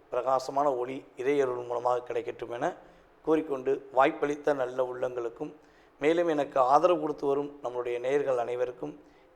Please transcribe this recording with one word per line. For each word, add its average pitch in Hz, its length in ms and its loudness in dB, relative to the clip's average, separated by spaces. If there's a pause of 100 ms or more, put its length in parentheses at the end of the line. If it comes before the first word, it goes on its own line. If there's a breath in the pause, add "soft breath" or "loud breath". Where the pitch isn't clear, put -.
(100)
பிரகாசமான 135 640 2
ஒளி 127 300 -4 (120)
இறையருள் 123 500 0
மூலமாக 120 420 0
கிடைக்கட்டும் 117 420 -6
என 131 240 -4 (500 loud breath)
கூறிக்கொண்டு, 143 720 0
வாய்ப்பளித்த 147 600 2
நல்ல 127 300 -2
உள்ளங்களுக்கும் 123 680 -6 (480 soft breath)
மேலும் 165 280 2
எனக்கு 143 320 0
ஆதரவு 151 400 6
கொடுத்து 151 260 -4
வரும் 143 360 0
நம்மளுடைய 120 380 -4
நேயர்கள் 131 380 0
அனைவருக்கும் 123 600 -4 (360 loud breath)